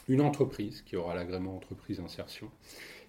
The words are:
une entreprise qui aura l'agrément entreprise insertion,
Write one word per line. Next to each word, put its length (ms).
une 120
entreprise 640
qui 140
aura 180
l'agrément 420
entreprise 440
insertion, 500